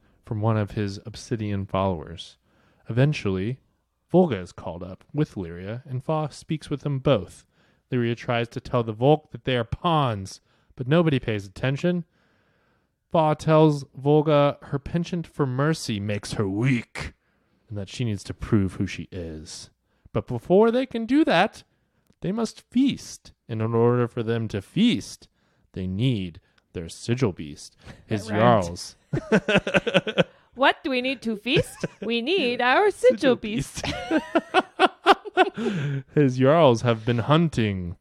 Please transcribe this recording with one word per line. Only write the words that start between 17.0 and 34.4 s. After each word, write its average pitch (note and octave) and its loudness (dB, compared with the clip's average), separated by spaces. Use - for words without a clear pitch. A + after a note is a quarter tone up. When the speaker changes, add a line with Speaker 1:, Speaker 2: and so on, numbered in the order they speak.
Speaker 1:
and G#2 -10
that G2 -8
she - -6
needs G#2+ -4
to F#2+ -10
prove G2 0
who G2+ -4
she - -10
is. E2 -14
But G#2+ -4
before F#3 2
they B3+ 0
can A3+ -6
do C#4+ 4
that, G3 0
they E3+ -4
must A3 -4
feast. - -2
And A2 -4
in A2+ -2
order A#2+ 4
for A#2 -4
them A2+ -2
to G#2 -6
feast, E3+ 0
they F#2 -6
need F#2+ -2
their E2 -10
sigil A#2+ -2
beast, D#2 -14
Speaker 2:
<laughs> - -20
Speaker 1:
his G#2 -4
Speaker 2:
That G#2 -6
rhymed. A2 6
Speaker 1:
Jarls. E2+ -10
<laughs> G3 0
Speaker 2:
What C#4+ 0
do D4+ -2
we B3+ 0
need C4 -4
to A3+ -4
feast? - -2
We A#3 -2
need C4+ -2
Speaker 1:
<laughs> - -
Speaker 2:
our D4 2
sigil A#4+ 4
Speaker 1:
Sigil B3 4
Speaker 2:
beast. - -6
Speaker 1:
beast. - -4